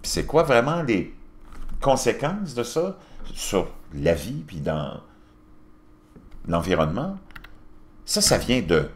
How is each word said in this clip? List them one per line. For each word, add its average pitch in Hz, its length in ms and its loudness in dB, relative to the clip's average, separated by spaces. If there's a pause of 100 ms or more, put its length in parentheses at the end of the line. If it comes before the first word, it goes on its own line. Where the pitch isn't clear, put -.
Puis - 100 -6
c'est - 140 -2
quoi 160 180 4
vraiment 147 400 4
les 107 320 0 (640)
conséquences 139 720 2
de 120 100 -4
ça 180 340 -2 (360)
sur - 340 0 (260)
la 76 200 2
vie 92 320 -4
puis 82 140 -12
dans 76 400 -4 (1500)
l'environnement ? 85 720 0 (880)
Ça, - 160 0
ça 117 160 4
vient 120 240 2
de 80 340 4